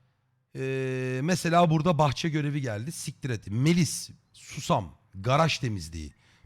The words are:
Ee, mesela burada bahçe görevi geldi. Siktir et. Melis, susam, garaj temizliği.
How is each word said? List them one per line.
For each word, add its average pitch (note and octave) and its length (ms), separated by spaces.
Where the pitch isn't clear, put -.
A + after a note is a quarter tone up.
Ee, C3 680
mesela E3+ 460
burada D#3 280
bahçe D3 320
görevi D3 320
geldi. A#2+ 300
Siktir - 380
et. A2+ 180
Melis, C#3+ 600
susam, - 640
garaj C3 440
temizliği. E2 540